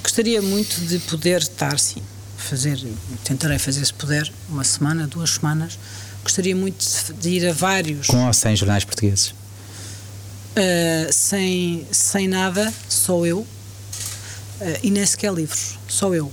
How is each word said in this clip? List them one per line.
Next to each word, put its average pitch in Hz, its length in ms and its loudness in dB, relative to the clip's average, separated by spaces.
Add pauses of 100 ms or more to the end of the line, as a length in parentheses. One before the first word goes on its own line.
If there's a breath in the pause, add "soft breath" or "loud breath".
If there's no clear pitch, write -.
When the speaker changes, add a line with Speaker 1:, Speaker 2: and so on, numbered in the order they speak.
Speaker 1:
gostaria 226 380 2
muito 196 440 0
de 170 140 0
poder 170 420 2
estar, - 380 0
sim, - 220 0 (360)
fazer, 139 420 -2 (440)
tentarei 139 340 0
fazer, 139 280 0
se - 80 0
puder, 147 380 -2 (180)
uma 143 140 -4
semana, 151 440 0
duas 165 240 -2
semanas. 156 460 0 (460 loud breath)
Gostaria 185 320 2
muito 190 300 -2 (220)
de, 165 60 -8
de 170 180 -2
ir 180 160 2
a 175 60 4
vários. 160 540 2
Speaker 2:
Com 123 200 6
ou 120 60 4
sem 110 220 4
jornais 101 300 4
portugueses? - 480 2 (1200 loud breath)
Speaker 1:
Eh, 170 560 4
sem, 180 800 2
sem - 360 2
nada, 190 440 2 (180)
só 175 360 2
eu. 175 200 0 (1120 loud breath)
Eh, 170 240 -4
e 196 80 4
nem 202 140 4
sequer 202 280 0
livros, - 540 -4
só 196 260 2
eu. 151 200 0